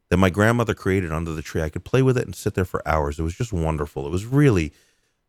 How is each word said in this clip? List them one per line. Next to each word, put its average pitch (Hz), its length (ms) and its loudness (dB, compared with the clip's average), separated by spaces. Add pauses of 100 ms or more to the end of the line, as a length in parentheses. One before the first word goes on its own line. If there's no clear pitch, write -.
(100)
that 92 80 4
my 95 100 6
grandmother 107 460 2
created 95 360 -2
under 82 220 -4
the 80 80 -6
tree. 82 220 -4
I 78 80 -2
could - 160 -10
play 131 160 2
with 127 160 2
it - 80 -4
and 95 100 -12
sit - 160 -6
there 92 140 0
for - 200 -8
hours. 76 320 0
It 82 40 -4
was 82 120 -2
just 123 160 -8
wonderful. 78 560 -4
It 73 40 -8
was 92 160 -4
really, 120 480 4 (540)